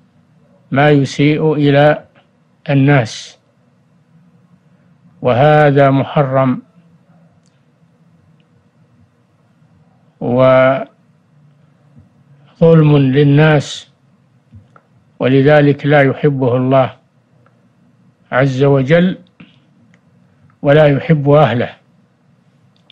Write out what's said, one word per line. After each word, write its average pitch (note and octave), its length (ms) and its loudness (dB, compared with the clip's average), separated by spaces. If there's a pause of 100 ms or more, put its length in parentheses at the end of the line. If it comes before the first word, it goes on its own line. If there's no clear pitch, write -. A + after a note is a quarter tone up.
(720)
ما C#3 180 0
يسيء D3+ 640 -2
إلى C#3+ 520 0 (640)
الناس، C#3 720 -2 (1800)
وهذا C#3+ 680 2
محرم C3+ 720 -2 (3500)
وظلم C3 680 0 (2000)
للناس، C#3+ 960 0 (1300)
ولذلك C#3+ 680 2
لا C#3+ 160 2
يحبه C3 560 -2
الله B2+ 380 -2 (1400)
عز C3 320 -2
وجل C#3+ 540 0 (1400)
ولا D3 240 2
يحب C#3+ 440 -2
أهله. B2 400 0 (1200)